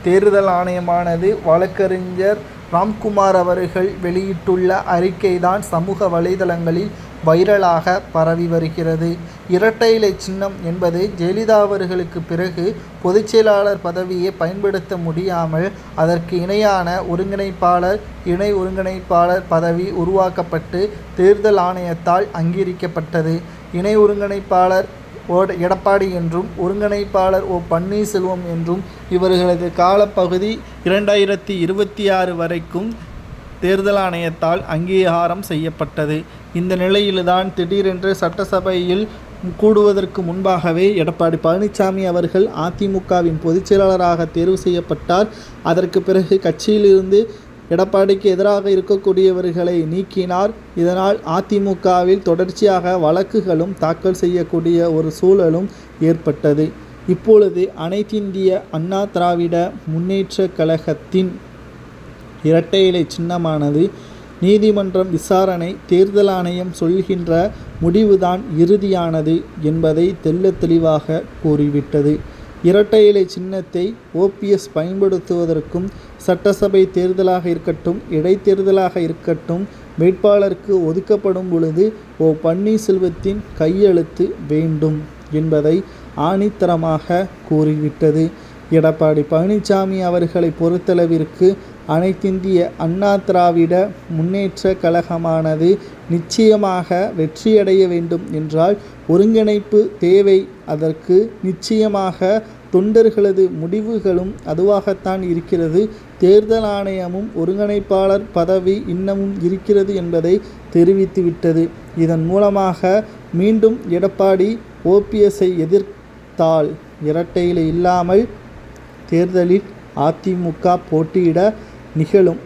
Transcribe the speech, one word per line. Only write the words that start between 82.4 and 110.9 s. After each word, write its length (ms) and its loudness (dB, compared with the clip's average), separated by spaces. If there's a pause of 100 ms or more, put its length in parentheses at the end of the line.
பன்னீர்செல்வத்தின் 1000 0 (180)
கையெழுத்து 760 2 (140)
வேண்டும் 500 0 (340)
என்பதை 520 0 (320)
ஆணித்தரமாக 1080 0 (220)
கூறிவிட்டது. 840 0 (400)
எடப்பாடி 600 2
பழனிசாமி 720 0
அவர்களை 580 0
பொறுத்தளவிற்கு 960 2 (320)
அனைத்திந்திய 880 0
அண்ணா 380 0
திராவிட 720 2 (220)
முன்னேற்ற 600 -2
கழகமானது 1080 0 (320)
நிச்சயமாக 1080 2
வெற்றியடைய 720 2
வேண்டும் 320 -2 (120)
என்றால் 440 0 (320)
ஒருங்கிணைப்பு 920 4
தேவை. 500 4 (180)
அதற்கு 640 0 (100)
நிச்சயமாக 1000 0 (300)
தொண்டர்களது 840 4
முடிவுகளும் 760 -2 (120)
அதுவாகத்தான் 840 -2
இருக்கிறது. 600 0 (280)
தேர்தல் 460 4
ஆணையமும் 720 -4
ஒருங்கிணைப்பாளர் 960 0
பதவி 540 0
இன்னமும் 560 -4
இருக்கிறது 520 -2
என்பதை 460 0 (320)
தெரிவித்துவிட்டது. 960 2 (280)